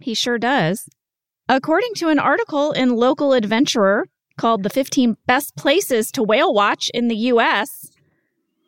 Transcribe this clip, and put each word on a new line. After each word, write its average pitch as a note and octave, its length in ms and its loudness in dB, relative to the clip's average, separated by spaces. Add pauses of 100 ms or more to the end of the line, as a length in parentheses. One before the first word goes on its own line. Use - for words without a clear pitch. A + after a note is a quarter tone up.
He - 140 -6
sure A#3+ 240 -2
does. A3 500 -2 (600)
According E4 480 0
to E4 120 -2
an D4+ 100 2
article D4 540 0
in B3 240 0
Local C4+ 360 2
Adventurer A3 760 0 (280)
called A3+ 260 0
The G3+ 80 -4
Fifteen B3+ 460 0 (100)
Best - 300 -2
Places C#4 560 0
to C4 100 -4
Whale D4 300 2
Watch G#3 400 0
in A#3+ 160 -2
the A3+ 80 -2
U A#3 240 2
S, A#3+ 500 -2 (760)